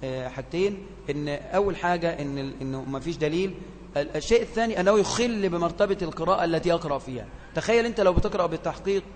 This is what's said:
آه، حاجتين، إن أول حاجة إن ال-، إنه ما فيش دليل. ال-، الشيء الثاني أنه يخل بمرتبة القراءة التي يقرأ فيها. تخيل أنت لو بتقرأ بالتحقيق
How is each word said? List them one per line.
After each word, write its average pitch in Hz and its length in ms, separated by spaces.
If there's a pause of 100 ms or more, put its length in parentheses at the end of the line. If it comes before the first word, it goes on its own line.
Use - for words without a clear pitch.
آه، 131 240
حاجتين، 185 580 (240)
إن 147 200
أول 190 460
حاجة 170 460
إن 139 160
ال-، 135 240
إنه 135 200
ما 135 180
فيش 160 180
دليل. 170 380 (420)
ال-، 147 180
الشيء 220 260
الثاني 220 380
أنه 196 200
يخل 214 500
بمرتبة 170 520
القراءة 170 440
التي 165 240
يقرأ 165 280
فيها. 123 280 (300)
تخيل 233 300
أنت 226 160
لو 185 120
بتقرأ 180 320
بالتحقيق 170 580 (120)